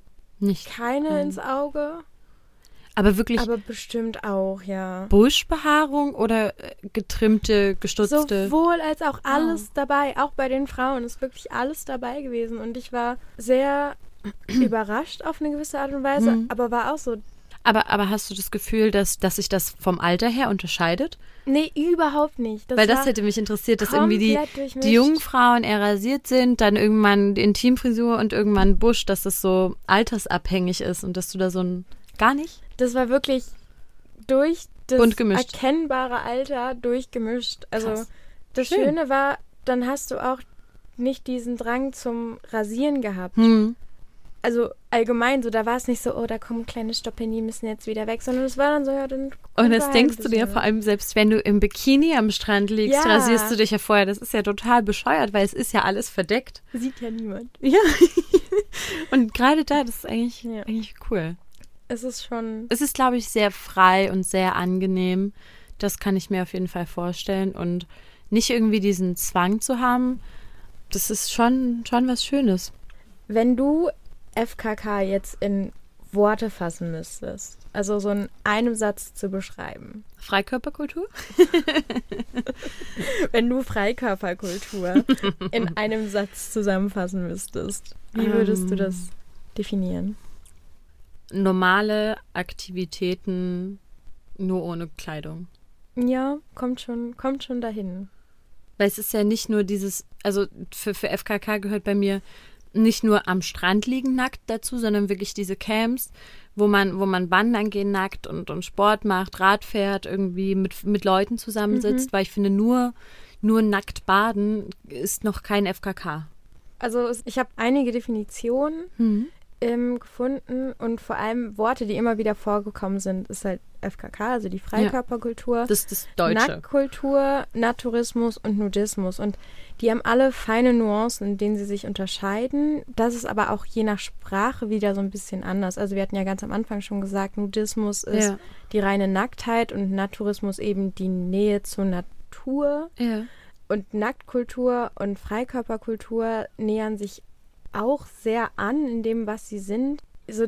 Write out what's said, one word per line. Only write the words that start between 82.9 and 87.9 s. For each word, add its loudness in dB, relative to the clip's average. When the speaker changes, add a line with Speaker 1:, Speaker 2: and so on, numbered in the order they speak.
Speaker 2:
Wenn 4
du 2
Freikörperkultur -2
Speaker 1:
<laughs> -6
Speaker 2:
in -2
einem -2
Satz -4
zusammenfassen -2
müsstest, -8